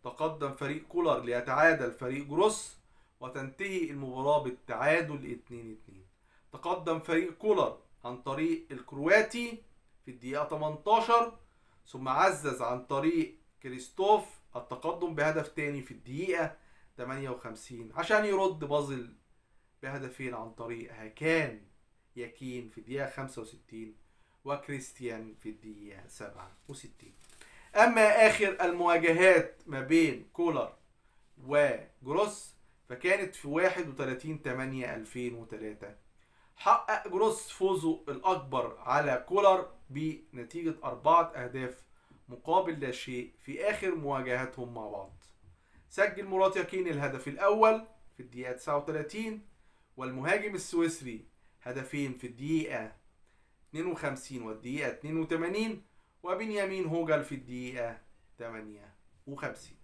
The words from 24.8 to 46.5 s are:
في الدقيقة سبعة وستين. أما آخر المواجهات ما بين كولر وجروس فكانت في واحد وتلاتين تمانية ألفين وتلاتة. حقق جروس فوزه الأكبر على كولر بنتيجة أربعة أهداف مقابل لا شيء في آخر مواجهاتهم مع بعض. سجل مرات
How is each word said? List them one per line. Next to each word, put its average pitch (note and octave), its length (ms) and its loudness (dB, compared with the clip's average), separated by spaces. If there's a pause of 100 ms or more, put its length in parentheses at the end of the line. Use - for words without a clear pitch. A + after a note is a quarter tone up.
في G#2+ 60 -10
الدقيقة G#2 600 -16
سبعة - 440 -16 (160)
وستين. - 460 -18 (640)
أما A3 500 10
آخر G#3 340 4
المواجهات E3+ 1040 6
ما C#3 140 -6
بين C#3 520 4
كولر D#3 440 0 (680)
وجروس D3 1080 0 (340)
فكانت F#3 460 0
في C#3+ 140 -10
واحد F3 400 2
وتلاتين C3+ 540 -6
تمانية C3 520 -4
ألفين A#2+ 400 -6
وتلاتة. G#2+ 600 -12 (640)
حقق G#3+ 520 2
جروس G#3+ 420 0
فوزه E3 580 0
الأكبر C3+ 720 -2
على C3 500 0
كولر F#3+ 420 4 (200)
بنتيجة D#3 840 -6 (100)
أربعة D3 380 6
أهداف B2+ 640 -6 (440)
مقابل D#3+ 520 0
لا C3+ 100 -2
شيء B2 480 -8
في F#3+ 320 -2
آخر G3+ 240 -2
مواجهاتهم B2+ 800 -4
مع A2 140 -10
بعض. - 360 -12 (640)
سجل G3 360 0
مرات F#3+ 320 4